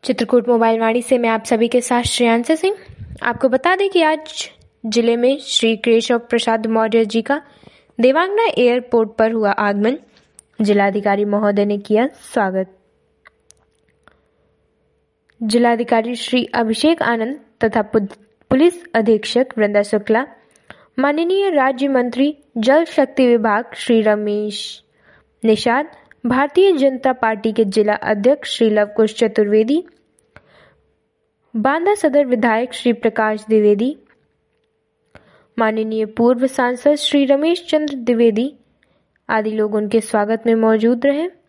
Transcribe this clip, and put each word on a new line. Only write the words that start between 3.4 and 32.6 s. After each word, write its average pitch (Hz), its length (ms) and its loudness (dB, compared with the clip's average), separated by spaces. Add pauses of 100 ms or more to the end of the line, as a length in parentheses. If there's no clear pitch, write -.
बता 262 260 0
दें 392 140 -2
कि 370 120 2
आज 311 500 -4 (340)
जिले 233 300 0
में 247 220 2
श्री - 400 0
केशव 233 420 2
प्रसाद 226 480 -2
मौर्य 220 380 2
जी 226 160 -2
का 277 200 -2 (580)
देवांगना 370 480 2 (100)
एयरपोर्ट 240 600 0
पर 226 140 2
हुआ 214 200 0
आगमन। 208 460 0 (640)
जिलाधिकारी 202 640 0
महोदय 202 400 0
ने 208 120 -2
किया 214 300 0
स्वागत। 190 720 -4 (2750)
जिलाधिकारी 233 720 0
श्री 247 300 -2
अभिषेक 233 560 0
आनंद 233 380 -2 (240)
तथा 220 180 0
पुद-, 202 360 -2 (320)
पुलिस 311 440 0
अधीक्षक 226 540 0 (100)
वृंदा 208 240 2
शुक्ला, 214 460 -2 (720)
माननीय 339 500 0
राज्य 269 380 0
मंत्री 254 500 -2 (200)
जल 269 260 2
शक्ति 262 440 0
विभाग 226 380 0 (100)
श्री 226 260 0
रमेश 208 840 -4 (640)
निषाद, 240 460 0 (340)
भारतीय 285 460 2
जनता 262 420 2
पार्टी 220 400 -2
के 220 120 2
जिला 208 280 0
अध्यक्ष 226 640 -2
श्री 226 120 2
लवकुश 214 460 0
चतुर्वेदी, 220 680 0 (1700)
बांदा 320 400 0
सदर 294 300 0
विधायक 240 480 -2